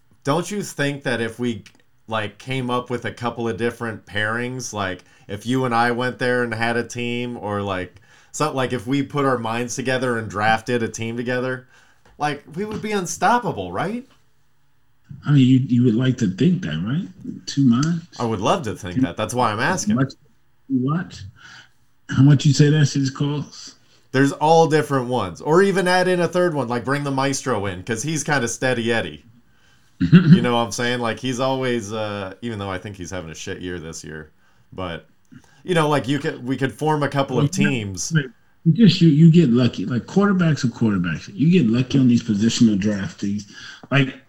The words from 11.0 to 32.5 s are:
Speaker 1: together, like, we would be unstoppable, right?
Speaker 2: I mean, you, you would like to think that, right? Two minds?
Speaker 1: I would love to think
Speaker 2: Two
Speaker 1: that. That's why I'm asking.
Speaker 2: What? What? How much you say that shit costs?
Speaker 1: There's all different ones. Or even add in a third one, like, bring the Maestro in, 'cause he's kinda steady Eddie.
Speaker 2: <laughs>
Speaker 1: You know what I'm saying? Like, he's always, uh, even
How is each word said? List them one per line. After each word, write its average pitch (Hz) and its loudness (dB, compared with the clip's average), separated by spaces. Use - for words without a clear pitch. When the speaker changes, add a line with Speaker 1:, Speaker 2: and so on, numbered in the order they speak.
Speaker 1:
together, 127 -4
like, 147 -4
we 190 -6
would 208 -8
be 214 -4
unstoppable, 180 -2
right? 196 -6
Speaker 2:
I 143 2
mean, 135 6
you, 131 6
you 123 2
would 117 4
like 127 0
to 101 0
think 135 2
that, 78 -6
right? 156 -4
Two 139 0
minds? 151 2
Speaker 1:
I 123 -4
would 110 -2
love 160 0
to 87 -4
think 90 -8
Speaker 2:
Two 127 0
Speaker 1:
that. - -2
That's 110 -4
why 120 2
I'm 104 -4
asking. 139 0
Speaker 2:
What? 135 -2
What? 139 -2
How 127 4
much 139 8
you 139 6
say 147 4
that 151 4
shit 135 -2
costs? - -6
Speaker 1:
There's 135 4
all 160 4
different 143 0
ones. 101 -4
Or 165 4
even 190 2
add 185 2
in 180 2
a 170 0
third 180 0
one, 127 -2
like, 120 -4
bring 143 -2
the 143 -4
Maestro 135 -2
in, 90 -8
'cause 107 -6
he's 151 -4
kinda 131 0
steady 117 -2
Eddie. 85 -4
Speaker 2:
<laughs> - -
Speaker 1:
You 165 8
know 120 2
what 117 2
I'm 113 -6
saying? 123 -2
Like, 113 -4
he's 127 -4
always, 127 -2
uh, 101 -6
even 117 -8